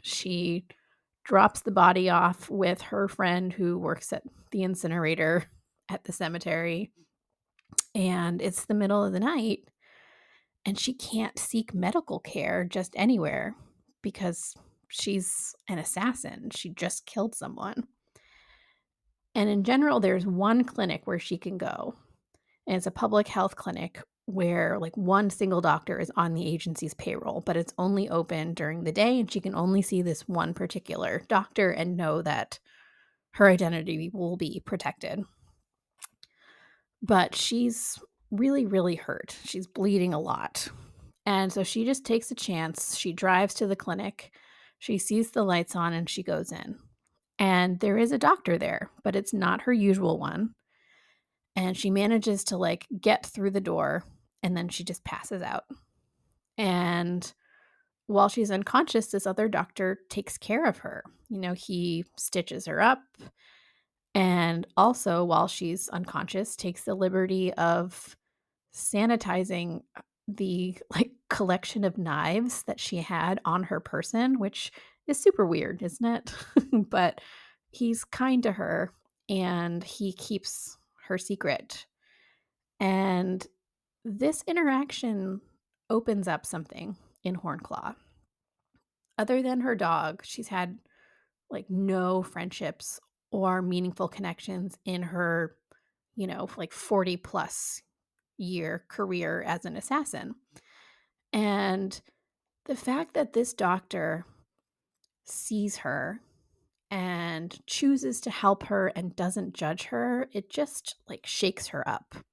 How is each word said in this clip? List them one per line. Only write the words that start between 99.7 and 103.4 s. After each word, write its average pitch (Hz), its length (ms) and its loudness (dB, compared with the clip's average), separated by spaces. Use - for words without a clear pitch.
assassin. - 580 -6
And 196 680 0
the 269 120 -4
fact 277 380 -2
that 294 180 -2
this 240 200 0